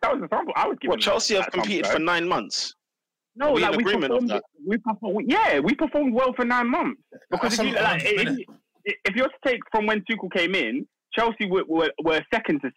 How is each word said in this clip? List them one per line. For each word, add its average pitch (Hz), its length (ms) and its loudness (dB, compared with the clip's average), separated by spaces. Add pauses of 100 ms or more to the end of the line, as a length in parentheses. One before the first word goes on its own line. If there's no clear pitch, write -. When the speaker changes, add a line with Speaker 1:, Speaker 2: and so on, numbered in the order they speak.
Speaker 1:
that - 120 2
was 269 100 -2
the - 120 -4
sample - 220 -2
I 160 100 2
was - 140 -2
given 240 140 0
Speaker 2:
What, 226 60 -2
Chelsea 214 340 2
have 190 100 0
Speaker 1:
that - 80 -8
sample 185 120 -2
Speaker 2:
competed 202 220 -2
Speaker 1:
size. 117 80 0
Speaker 2:
for 147 60 2
nine 170 260 0
months? 143 480 -4 (640)
Speaker 1:
No, 277 120 0
Speaker 2:
Are 302 40 4
we 233 80 4
Speaker 1:
like, 202 120 2
Speaker 2:
in 156 40 0
Speaker 1:
we 240 80 2
Speaker 2:
agreement 185 280 2
of 247 80 2
Speaker 1:
performed, 247 100 0
Speaker 2:
that? 104 120 -2 (240)
Speaker 1:
we 208 120 0
perform-, 214 500 -4
yeah, 330 320 4
we 185 140 2
performed 294 400 0
well 254 200 2
for 247 100 -2
nine 240 240 0
months. 294 320 -2 (300)
Because - 200 0
Speaker 3:
That's 214 100 -2
Speaker 1:
if 214 60 0
you, 233 80 -2
Speaker 3:
some 214 100 0
Speaker 1:
like, 214 80 2
Speaker 3:
months, 160 140 -2
Speaker 1:
if, 208 160 2
Speaker 3:
isn't 226 180 -2 (440)
it? 202 200 -4
Speaker 1:
if 196 100 -2
you're 254 140 2
to - 60 -20 (120)
take 247 140 0 (100)
from 214 160 0
when 214 140 0 (100)
Tuchel 196 220 -6
came 175 240 0
in, 127 320 -2 (240)
Chelsea 220 340 0
were, 185 220 2
were, 160 240 2 (100)
were 156 180 2 (140)
second 175 280 0
to 131 140 -4